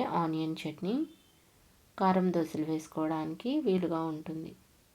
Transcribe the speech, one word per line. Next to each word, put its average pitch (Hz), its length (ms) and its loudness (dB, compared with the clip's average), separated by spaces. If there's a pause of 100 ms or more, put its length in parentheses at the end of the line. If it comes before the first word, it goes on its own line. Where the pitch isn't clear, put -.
ఆనియన్ 160 520 0
చట్నీ 160 380 -4 (1040)
కారం 185 340 4
దోశలు 160 320 0
వేసుకోవడానికి 156 840 -2 (100)
వీలుగా 180 440 2
ఉంటుంది. 160 480 -6 (420)